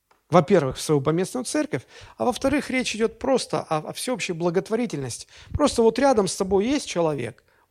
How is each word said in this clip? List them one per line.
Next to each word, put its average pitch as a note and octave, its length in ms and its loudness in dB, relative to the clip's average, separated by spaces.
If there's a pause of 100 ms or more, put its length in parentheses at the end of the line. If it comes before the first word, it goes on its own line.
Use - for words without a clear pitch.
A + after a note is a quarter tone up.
(300)
Во-первых, E3 480 4
в - 40 -10
свою D3 200 2
поместную E3 420 -2
церковь, D4 420 -4 (300)
а - 80 -4
во-вторых, C4 460 0
речь B3 260 -2
идет A3 240 -2
просто B3 420 -2
о, D#3 280 -4
о - 20 -10
всеобщей - 400 -6
благотворительности. F3 960 -4 (240)
Просто C#4 300 2
вот A3+ 180 4
рядом A#3+ 280 4
с - 100 -4
тобой G3 280 2
есть C4+ 220 -2
человек, D3 560 -2 (280)